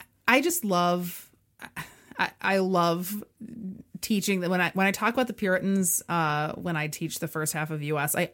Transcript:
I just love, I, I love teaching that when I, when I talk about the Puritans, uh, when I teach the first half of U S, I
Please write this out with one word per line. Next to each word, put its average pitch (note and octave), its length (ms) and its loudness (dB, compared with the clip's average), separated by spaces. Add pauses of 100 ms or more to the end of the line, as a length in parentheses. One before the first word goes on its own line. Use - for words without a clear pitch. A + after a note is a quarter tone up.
(280)
I B3+ 120 6
just E4 240 0
love, F3 640 2 (880)
I, F#3 120 0 (100)
I G3 180 2
love F#3 640 2 (800)
teaching G3 400 0
that F3 100 0
when F3+ 100 2
I, F3 140 2
when F#3+ 120 4
I G3 40 4
talk A3 240 0
about B3+ 120 2
the B3 60 -8
Puritans, F#3+ 760 0
uh, D3+ 440 0
when E3+ 240 -4
I D3+ 120 -2
teach D3+ 320 -6
the E3 80 -4
first D#3 240 -4
half D#3 180 -4
of D#3 120 -4
U D3 160 0
S, C#3+ 180 0
I F3 180 0